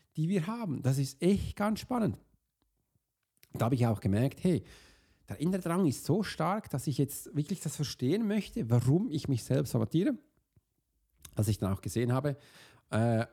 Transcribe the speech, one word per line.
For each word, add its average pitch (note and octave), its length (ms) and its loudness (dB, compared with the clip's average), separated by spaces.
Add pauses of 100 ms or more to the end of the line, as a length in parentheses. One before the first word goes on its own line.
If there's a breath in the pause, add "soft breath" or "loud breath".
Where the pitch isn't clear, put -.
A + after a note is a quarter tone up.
(180 soft breath)
die D#3+ 120 0
wir F#3 160 2
haben. G#3+ 380 -4
Das C3 160 2
ist C3+ 200 -4
echt E3+ 360 2
ganz G#3 240 0
spannend. A3+ 400 -2 (1300)
Da - 120 0
habe B2 100 2
ich B2+ 120 4
auch A2+ 140 0
gemerkt, G#2+ 420 0
hey, E3+ 200 2 (640 loud breath)
der G2+ 100 -8
innere F#3 220 0
Drang E3+ 260 2
ist - 180 -2
so D#3 160 2
stark, F#3 480 -2
dass C3+ 160 -6
ich D3+ 140 -2
jetzt - 360 -4
wirklich D3 240 -4
das - 160 -8
verstehen D#3+ 520 -2
möchte, G3 420 -2
warum C3 400 4
ich D3+ 180 -4
mich B2+ 160 0
selbst C3+ 280 0
sabotiere. E3+ 440 2 (1160)
Als G2+ 140 0
ich G#2 100 2
dann F#2+ 160 0
auch - 80 -6
gesehen A#2 320 0
habe, C3+ 240 -2 (520 loud breath)
äh, A2+ 440 2